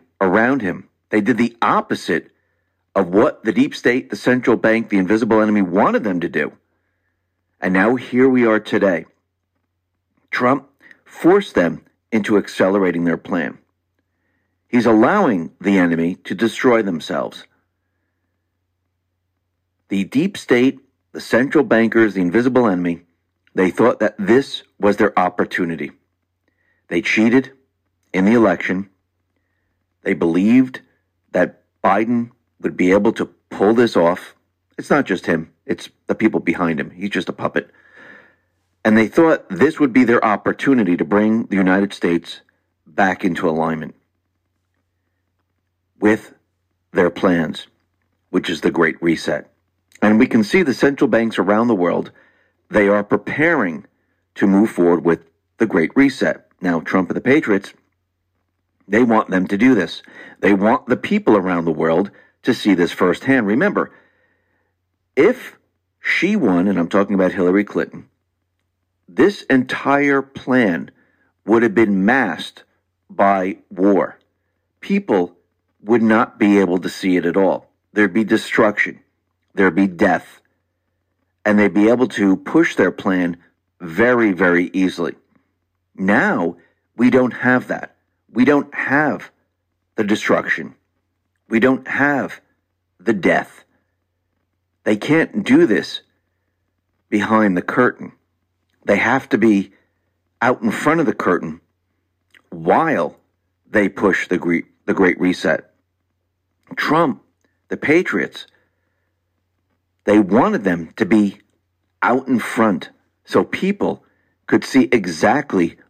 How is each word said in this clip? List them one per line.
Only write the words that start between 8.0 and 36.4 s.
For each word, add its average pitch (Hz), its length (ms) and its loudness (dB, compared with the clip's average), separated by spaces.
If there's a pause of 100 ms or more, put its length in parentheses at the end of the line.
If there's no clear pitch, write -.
we 127 160 2
are 110 140 2
today. 98 480 -2 (1200)
Trump 127 400 -2 (340)
forced 196 520 0
them 87 260 -2 (300)
into 104 260 0
accelerating 92 680 0
their 82 120 0
plan. - 400 -6 (1120)
He's 117 200 2
allowing 117 640 2 (100)
the 101 160 2
enemy 85 460 0
to - 100 -8
destroy 113 480 0
themselves. 76 600 -8 (2500)
The 98 140 -2
deep 165 320 -2
state, 131 440 0 (320)
the - 100 -14
central 135 420 0
bankers, 113 520 2
the 95 60 -2
invisible 120 440 2
enemy, 87 380 -2 (500)
they 92 160 0
thought 117 300 0
that 107 180 -2
this 110 460 0 (160)
was 101 180 0
their 110 220 0
opportunity. 85 720 -4 (960)
They 85 160 -4
cheated 120 480 2 (600)
in 95 120 0
the 104 80 4
election. 98 560 0 (1120)
They 98 140 -2
believed 104 640 2 (520)
that - 300 -2 (220)
Biden 117 480 0 (280)
would - 160 -6
be 90 160 2
able 104 220 4
to - 140 -6 (240)
pull 104 240 2
this 117 200 2
off. 87 380 0 (420)
It's - 140 -14
not 151 160 0
just - 220 -4
him. 80 240 -4 (160)
It's - 220 -8 (180)
the 101 80 -4
people 107 240 0
behind 82 400 -4